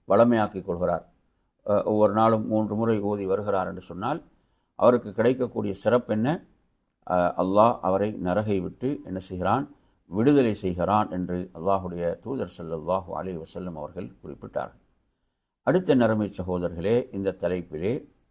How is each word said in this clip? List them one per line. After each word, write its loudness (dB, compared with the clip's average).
வளமையாக்கிக் 4
கொள்கிறார், -2
அஹ், 2
ஒவ்வொரு 4
நாளும் 4
மூன்று 0
முறை 0
ஓதி -2
வருகிறார் 0
என்று -8
சொன்னால் -6
அவருக்கு 4
கிடைக்கக்கூடிய 0
சிறப்பு 0
என்ன? 0
அஹ், 2
அல்லாஹ் 4
அவரை 0
நரகை 0
விட்டு -6
என்ன -8
செய்கிறான்? -2
விடுதலை 2
செய்கிறான் 0
என்று -4
அல்லாஹுடைய -2
தூதர் -8
ஸல்லல்லாஹு -6
அலைஹி -8
வஸல்லம் -12
அவர்கள் -12
குறிப்பிட்டார்கள். -12
அடுத்த 2
நறுமை 4
சகோதரர்களே, -2
இந்த -4
தலைப்பிலே -4